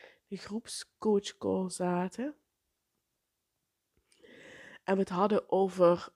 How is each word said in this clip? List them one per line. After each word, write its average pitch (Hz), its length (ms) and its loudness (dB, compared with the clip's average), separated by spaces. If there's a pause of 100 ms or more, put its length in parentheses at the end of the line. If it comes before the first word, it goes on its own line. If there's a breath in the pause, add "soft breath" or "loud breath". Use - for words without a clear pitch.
(280 loud breath)
een 196 100 -10
groepscoachcall 202 1300 -4
zaten. 185 640 -4 (2500 loud breath)
En 190 100 0
we 190 60 2
het 196 80 0
hadden 202 420 2
over 180 640 4